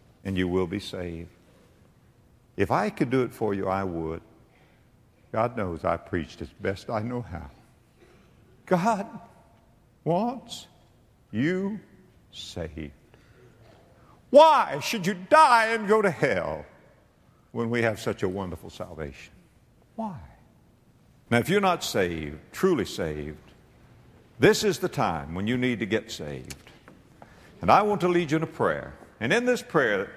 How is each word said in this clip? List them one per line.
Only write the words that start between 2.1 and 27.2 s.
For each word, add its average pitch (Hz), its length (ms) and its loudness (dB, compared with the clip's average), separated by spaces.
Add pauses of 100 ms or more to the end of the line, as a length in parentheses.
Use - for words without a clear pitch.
If 95 140 2
I 190 180 0
could 131 220 -2
do 131 100 2
it 120 100 -2
for 107 220 -4
you, 95 140 -4
I 95 160 0
would. 82 400 -6 (1080)
God 120 240 0
knows 92 300 -4
I 85 120 2
preached - 440 -6
as 85 80 -10 (100)
best 98 300 -6
I 110 140 -4
know 123 180 -6
how. 76 300 -12 (1120)
God 196 420 0 (960)
wants 220 640 -4 (640)
you 185 480 -2 (520)
saved. 78 600 -12 (1400)
Why 262 480 8
should 190 260 -4
you 208 80 0
die 233 540 6
and 220 200 -2
go 214 140 4
to 202 80 4
hell 85 560 -2 (840)
when 117 180 -4
we 117 140 0
have 110 160 0
such 107 240 -4
a 98 40 0
wonderful 92 440 -6
salvation? 80 600 -12 (640)
Why? 208 220 -10 (1120)
Now, 113 80 2
if - 100 0
you're 202 140 2
not 185 220 0
saved, 80 560 -2 (120)
truly 160 340 0
saved, 76 640 -8 (880)
this 208 240 6
is 196 160 0
the 180 100 -4
time 82 460 -2
when 98 100 -4
you 123 120 -2
need 123 220 -2
to 110 60 -4
get 104 240 -2
saved. 69 460 -12 (1080)